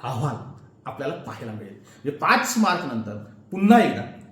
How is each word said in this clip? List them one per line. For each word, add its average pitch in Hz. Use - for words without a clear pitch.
अहवाल 123
आपल्याला 143
पाहायला 117
मिळेल. 104
म्हणजे -
पाच 214
मार्च 180
नंतर 107
पुन्हा 208
एकदा -